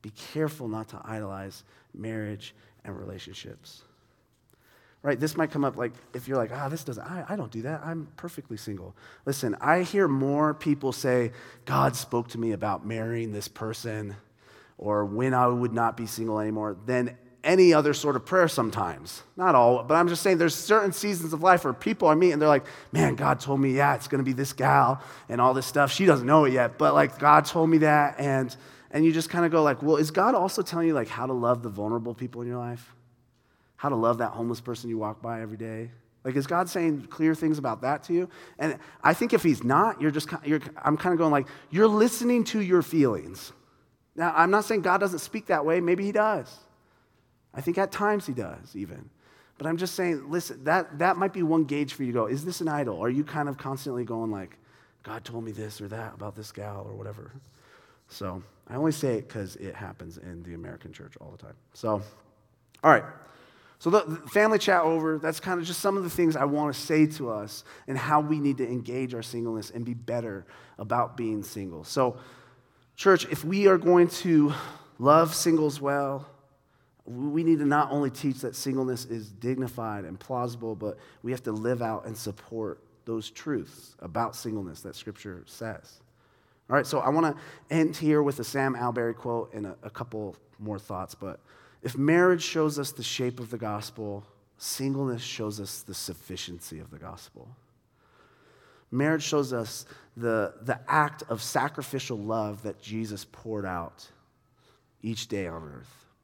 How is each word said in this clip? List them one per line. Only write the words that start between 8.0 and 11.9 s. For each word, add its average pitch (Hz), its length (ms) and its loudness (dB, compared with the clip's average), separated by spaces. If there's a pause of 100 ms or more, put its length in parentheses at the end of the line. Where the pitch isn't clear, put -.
perfectly 143 400 -12
single." 92 400 -12 (280)
Listen, 135 360 -2
I 165 220 4
hear 185 260 2
more 143 440 2
people 143 380 0
say, 123 400 0 (340)
"God 135 300 2